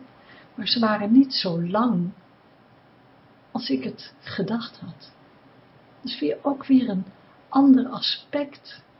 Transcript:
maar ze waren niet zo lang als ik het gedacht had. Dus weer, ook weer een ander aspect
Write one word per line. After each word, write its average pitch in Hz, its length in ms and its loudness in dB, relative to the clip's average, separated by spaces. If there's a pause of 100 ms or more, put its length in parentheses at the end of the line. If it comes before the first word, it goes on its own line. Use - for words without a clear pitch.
(560)
maar 190 120 -8
ze - 120 -2
waren 214 320 0
niet 269 220 6
zo 170 280 -4
lang 185 500 0 (1400)
als - 180 -10
ik 262 140 -2
het - 360 -12
gedacht - 600 -8
had. - 320 -18 (880)
Dus - 180 -10
weer, - 220 -2
ook 277 240 -4
weer 254 240 4
een 190 160 -4 (440)
ander 269 380 6
aspect - 960 -10 (180)